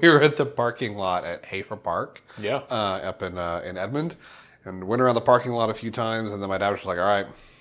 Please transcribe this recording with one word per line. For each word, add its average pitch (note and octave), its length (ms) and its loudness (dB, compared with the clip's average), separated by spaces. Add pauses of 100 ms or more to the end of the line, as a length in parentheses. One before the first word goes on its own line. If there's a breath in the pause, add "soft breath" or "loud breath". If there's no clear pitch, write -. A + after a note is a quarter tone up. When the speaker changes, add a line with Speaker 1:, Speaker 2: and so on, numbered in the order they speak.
Speaker 1:
we E3+ 60 8
were D3 140 8
at D3+ 140 6
the D3 100 0
parking A#2 500 -4
lot F#2 280 0
at E2+ 220 -8
Hafer G2 300 -8
Park, G2 440 -6 (180)
Speaker 2:
Yeah. A2 320 -4
Speaker 1:
uh, B2+ 40 -4 (280)
up F#2 200 -8
in, F2+ 160 -6
uh, E2+ 260 -4
in F#2 120 -10
Edmond, C#3 400 -4 (480 loud breath)
and F#2 200 -12
went A#2 180 0
around B2 140 6
the A#2 40 0
parking B2 320 4
lot A2+ 180 0
a G#2+ 40 -2
few A2+ 160 -8
times, A2+ 420 -4
and G2+ 100 -6
then G2 60 -2
my F#2+ 100 0
dad G2+ 120 2
was G2 100 -2
just G2 60 -14
like, F2+ 120 -2
"All F2+ 60 2
right, G2+ 220 2 (340 loud breath)